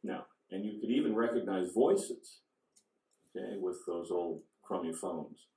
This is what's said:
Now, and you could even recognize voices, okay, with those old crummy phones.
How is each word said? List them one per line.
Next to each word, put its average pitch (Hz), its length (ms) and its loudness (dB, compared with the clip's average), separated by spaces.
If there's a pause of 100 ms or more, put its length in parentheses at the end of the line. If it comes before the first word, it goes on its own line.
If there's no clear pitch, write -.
Now, - 220 -6 (260)
and 101 140 -4
you - 140 -6
could - 100 -4
even 117 260 4
recognize 101 560 2
voices, - 680 2 (920)
okay, 90 240 -6
with 92 180 0 (100)
those 85 240 -2
old 85 300 0 (200)
crummy - 320 -2
phones. - 640 -6